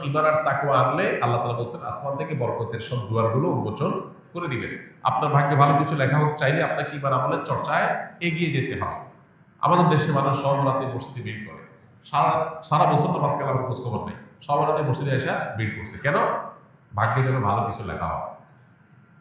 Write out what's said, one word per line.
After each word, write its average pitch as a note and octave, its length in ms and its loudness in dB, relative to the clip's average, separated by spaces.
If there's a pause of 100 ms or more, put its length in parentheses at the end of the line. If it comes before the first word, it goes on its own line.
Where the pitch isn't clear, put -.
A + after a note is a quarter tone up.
ঈমান D3 220 0
আর D#3 180 2
তাকওয়া C#3 360 2
আনলে D#3 420 2
আল্লাহ A#2+ 200 2
তাআলা A#2 160 -2
বলছেন, - 240 -6
আসমান C#3 360 -6
থেকে D3+ 180 -4
বরকতের A#2 440 -2
সব A2+ 300 -6
দুয়ারগুলো A2+ 400 2
উন্মোচন - 520 -2 (320)
করে E3+ 140 -6
দিবেন। G#2+ 460 -6 (100)
আপনার C#3+ 280 2
ভাগ্যে C#3+ 240 4
ভালো C#3+ 220 6
কিছু D3+ 180 2
লেখা C3+ 220 2
হোক D3+ 180 2
চাইলে D3+ 280 2
আপনাকে C#3+ 340 -4
ঈমান C3+ 160 0
আমলের D3+ 300 0
চর্চায় D#3+ 640 0 (120)
এগিয়ে E3+ 320 0
যেতে G#2+ 300 -2
হবে। - 140 -4 (640)
আমাদের E3 300 4
দেশে D#3 220 2
মানুষ C#3 320 0
সব C#3 220 2
রাতে C3 220 0
মসজিদে A#2+ 340 -8
ভিড় G#2+ 240 -10
করে, - 200 -16 (380)
সারা, B2+ 580 0
সারা D#3 300 4
বছর D3 160 4
নামাজ D3 240 0
কালামের C3 320 -2
খোঁজ A#2+ 140 -4
খবর - 280 -6
নেই, - 100 -10 (260)
সব D3+ 280 2
রাতে D3+ 140 0
মসজিদে C3 320 0
এসে A2+ 140 -2 (280)
ভিড় G#2+ 120 -2
করছে। G#2 280 -10
কেন? D3 180 0 (800)
ভাগ্যে A#2+ 280 2
যেন B2+ 180 2
ভালো G2+ 200 0
কিছু G2+ 220 -6
লেখা E2 220 -6
হয়। - 300 -6 (840)